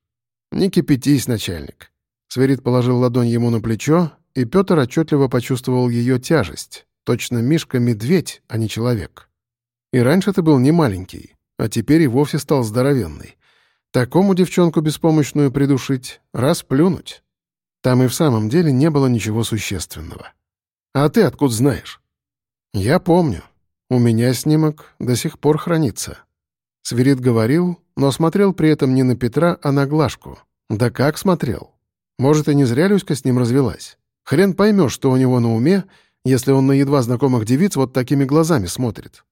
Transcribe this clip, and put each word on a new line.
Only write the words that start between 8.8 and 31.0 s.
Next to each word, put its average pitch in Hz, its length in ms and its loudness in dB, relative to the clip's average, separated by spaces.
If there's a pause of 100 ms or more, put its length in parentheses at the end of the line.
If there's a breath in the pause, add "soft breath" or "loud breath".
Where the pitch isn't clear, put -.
И 131 60 2
раньше 180 340 2
ты 190 80 -2
был 156 180 4
не 131 120 4
маленький, 107 640 -2 (220)
а 113 120 -4
теперь 139 320 2
и 151 60 2
вовсе 139 320 -2
стал 135 240 -2
здоровенный. 113 720 -2 (540)
Такому 170 440 2
девчонку 170 460 2
беспомощную 151 680 0
придушить, 135 680 -2 (140)
расплюнуть. 156 880 -2 (580)
Там 127 220 2
и 127 40 4
в 123 60 -4
самом 113 360 0
деле 151 240 2
не 139 160 2
было 143 180 0
ничего 110 360 -2
существенного. 92 920 -10 (600)
"А 143 140 2
ты 220 140 2
откуда 139 320 0
знаешь?" 117 480 -2 (720)
"Я 113 260 0
помню. 160 440 0 (460)
У 127 100 0
меня 120 340 2
снимок 151 680 -2
до 120 160 -2
сих - 240 -6
пор 156 180 0
хранится". 160 600 -4 (640)
Свирид 127 400 0
говорил, 127 580 0 (160)
но 135 160 0
смотрел 180 420 0
при 156 160 0
этом 143 240 0
не 131 100 2
на 127 120 2
Петра, 147 460 -2
а 143 100 -2
на 139 140 2
Глашку. 139 540 -4 (300)
Да 113 220 0
как 143 260 0